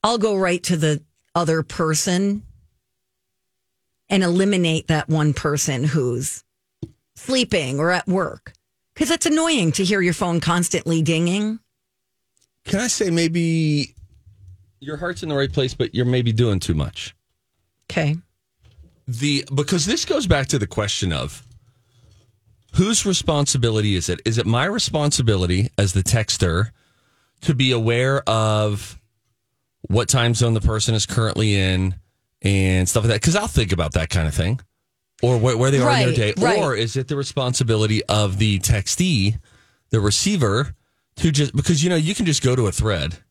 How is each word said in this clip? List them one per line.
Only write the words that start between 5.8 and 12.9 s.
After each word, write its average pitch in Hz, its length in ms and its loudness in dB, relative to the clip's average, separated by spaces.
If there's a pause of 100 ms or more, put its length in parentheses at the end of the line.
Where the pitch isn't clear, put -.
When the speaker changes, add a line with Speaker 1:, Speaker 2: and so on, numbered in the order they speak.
Speaker 1:
who's 131 600 -2 (720)
sleeping 180 640 -2
or 165 120 2
at 180 160 -2
work. - 460 -4 (420)
'Cause 277 140 -2
that's 330 160 0
annoying 302 480 2
to 196 100 0
hear 196 180 0
your 175 120 2
phone 170 260 0
constantly 170 600 0
dinging. 175 580 0 (1040)
Speaker 2:
Can 196 140 -2
I 247 80 -2
say 208 220 0